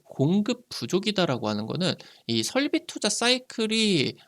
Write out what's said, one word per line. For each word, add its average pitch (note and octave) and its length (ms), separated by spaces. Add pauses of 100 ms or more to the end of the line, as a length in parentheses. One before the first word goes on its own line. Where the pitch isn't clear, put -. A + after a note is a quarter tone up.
공급 G#3 640
부족이다라고 E3+ 800
하는 G#2+ 180
거는 C#3+ 280 (320)
이 A2+ 160
설비 D4 440
투자 - 220
사이클이, A3 1080 (140)